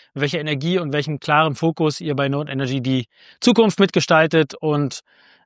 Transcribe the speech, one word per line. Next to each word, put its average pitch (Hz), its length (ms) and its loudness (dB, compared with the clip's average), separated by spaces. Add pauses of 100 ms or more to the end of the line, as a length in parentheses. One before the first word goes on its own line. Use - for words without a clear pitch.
(140)
welche 143 240 -4
Energie 151 420 -2
und 151 120 -6
welchen 147 280 -4
klaren 151 340 2
Fokus 160 460 -2
ihr 151 160 -4
bei 139 120 -2
Node 143 220 -4
Energy 135 300 -4
die 127 260 -2 (340)
Zukunft 226 380 4
mitgestaltet 160 760 2
und 147 480 -2 (440)